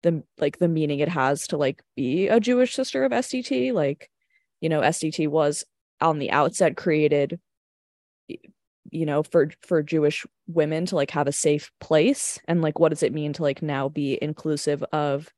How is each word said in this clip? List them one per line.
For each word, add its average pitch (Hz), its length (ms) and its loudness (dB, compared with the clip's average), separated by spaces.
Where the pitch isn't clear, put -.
the, 165 180 2
like, 143 200 -2
the 175 100 2
meaning 151 320 0
it 151 80 0
has 139 400 0
to, 160 80 -4
like, 143 260 -2
be 156 320 0
a 226 100 6
Jewish 247 380 2
sister 262 260 -2
of 262 100 0
S 240 180 -2
D 254 120 -4
T. 254 300 -2
Like, 143 360 -2
you 160 80 -2
know, 156 140 2
S 151 180 0
D 156 100 -2
T 151 160 -2
was 147 380 0
on 156 200 2
the 135 100 -4
outset 147 460 2
created, 151 640 0
y-, - 80 -14
you 160 120 -4
know, 151 200 0
for, 151 260 2
for 160 220 0
Jewish 151 420 0
women 160 400 0
to, 190 80 -6
like, 147 160 0
have 143 160 0
a 143 60 -2
safe - 380 0
place. - 680 2
And, 170 160 2
like, 156 160 -2
what 160 120 6
does 160 120 -2
it 139 100 2
mean 147 220 -4
to, 170 80 -6
like, 139 180 -2
now 139 280 -2
be 143 340 -4
inclusive 151 600 -2
of 147 460 -2